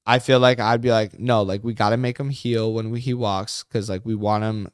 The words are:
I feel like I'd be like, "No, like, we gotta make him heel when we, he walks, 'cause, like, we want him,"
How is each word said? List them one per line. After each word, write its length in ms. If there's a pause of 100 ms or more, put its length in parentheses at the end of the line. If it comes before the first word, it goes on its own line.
I 140
feel 220
like 180
I'd 220
be 100
like, 260
"No, 240
like, 220
we 100
gotta 220
make 240
him 120
heel 420
when 180
we, 80
he 140
walks, 500
'cause, 260
like, 160
we 80
want 300
him," 300